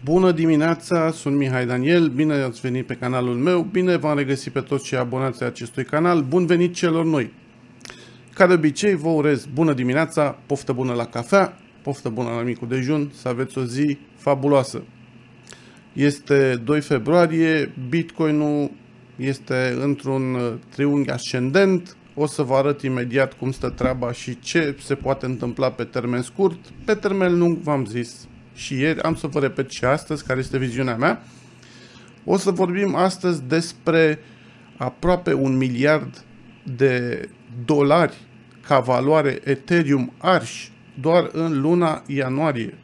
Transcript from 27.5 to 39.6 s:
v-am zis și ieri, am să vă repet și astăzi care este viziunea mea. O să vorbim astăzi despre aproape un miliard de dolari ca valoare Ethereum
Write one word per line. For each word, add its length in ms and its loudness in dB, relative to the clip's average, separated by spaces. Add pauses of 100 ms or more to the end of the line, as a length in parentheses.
v-am 260 -2
zis 300 -8 (420)
și 180 -10
ieri, 280 0
am 120 0
să 120 -8
vă 140 -2
repet 300 -2
și 140 -6
astăzi 400 -2
care 140 -2
este 200 -4
viziunea 380 -2
mea. 260 0 (1000)
O 120 2
să 140 0
vorbim 440 0
astăzi 540 0
despre 680 2 (580)
aproape 560 0
un 240 2
miliard 680 0 (520)
de 520 0 (360)
dolari 520 4 (500)
ca 120 4
valoare 680 2
Ethereum 720 0